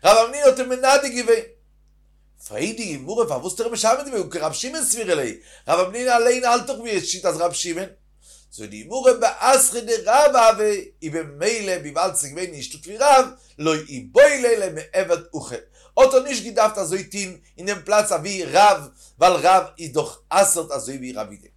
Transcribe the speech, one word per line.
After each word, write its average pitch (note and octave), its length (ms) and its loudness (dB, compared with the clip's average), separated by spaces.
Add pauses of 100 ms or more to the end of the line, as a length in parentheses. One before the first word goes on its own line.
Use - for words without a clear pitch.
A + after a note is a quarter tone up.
רב G#3 140 8 (100)
אמנינא C#4+ 180 -2
האט C4 140 6
אים C4 100 -4
מנדה C4 280 4
געווען. A#3 460 0 (1040)
פרעגט E3+ 300 -8
די G3+ 180 -10
גמרא, F#3+ 300 -4
פארוואס D3+ 300 -8
דער A3+ 120 -6
רב A#3 80 -8
שמעון A#3 300 0
די C#4 60 -14
וועג, F3+ 260 -6
רב D#3 160 -4
שמעון D4 320 -8
סביר G3+ 300 -2
ליה. B2+ 180 -4 (340)
רב F3 200 0
אמנינא B3 240 -4
אליין A#3+ 320 2
האלט A#3+ 220 0
דאך - 140 -8
ווי A3+ 180 -6
עס F3 60 -4
שטייט, - 220 -8
אז D#3+ 120 -2
רב E3+ 160 -2
שמעון. F3 340 -8 (640)
זאגט G#2+ 180 -16
די G#2+ 140 -14
גמרא, B3 300 2
באסרא A#3+ 680 2
דרב A#3 560 2
הוה, A3+ 360 4 (300)
אי D#3 80 -8
במילא, F3 680 -4
ביוואלד D3+ 380 -4
זיך C#3+ 160 -6
געווען, F3 200 -10
נישט C#3 200 -14
טוט - 140 -20
ווי G3 120 -16
רב, C4 280 6 (320)
לא D#3 180 0 (120)
יבולע A#3+ 720 4
ליה F#3+ 120 -4
מעבר E3 540 -4 (100)
אוכל. C3 220 -10 (420)
האט C4 160 6
ער C4 100 4
נישט C4 200 -6
געדארפט, G#3+ 340 0
אז F#3+ 100 -4
זאל F#3+ 160 -6
טון G3 340 -12 (200)
אין F3 80 -14
דעם G3 200 -6
פלאץ G#3 260 0
ווי F#3 340 -6
רב, F3+ 420 4 (320)
ווייל F3+ 140 6
רב F3+ 300 4 (160)
איז D#3+ 140 -12
דאך D3+ 260 -4 (100)
אסר, E3+ 440 0
אז C3 160 -8
ווי B2+ 240 -12
רב G#2 180 -10
יהודה. G2+ 260 -20